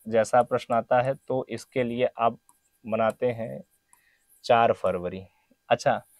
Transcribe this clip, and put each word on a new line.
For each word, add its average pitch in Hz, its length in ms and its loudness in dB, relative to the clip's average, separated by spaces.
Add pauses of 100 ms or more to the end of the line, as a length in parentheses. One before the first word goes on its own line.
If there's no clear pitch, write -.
जैसा 113 340 2
प्रश्न 120 320 -2
आता 123 260 2
है 135 140 -2
तो 131 340 -6
इसके 117 340 -6
लिए 120 260 -2 (100)
आप 117 200 0 (480)
मनाते 110 400 -2
हैं 113 360 -6 (800)
चार 117 280 4
फरवरी। 92 520 -4 (440)
अच्छा, 120 340 0 (180)